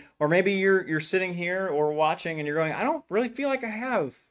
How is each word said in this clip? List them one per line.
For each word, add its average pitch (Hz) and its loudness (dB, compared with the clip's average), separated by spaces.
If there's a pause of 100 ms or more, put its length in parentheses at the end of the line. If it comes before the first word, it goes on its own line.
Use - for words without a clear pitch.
(180)
or 151 0
maybe 185 4
you're, 190 4
you're 156 -2
sitting 180 -2
here 180 -4
or 151 0
watching 156 0
and 151 -4
you're 147 -2
going, 156 0
"I 147 -4
don't 294 -2
really 233 0
feel 277 -4
like 262 -2
I 226 -6
have 214 -2 (160)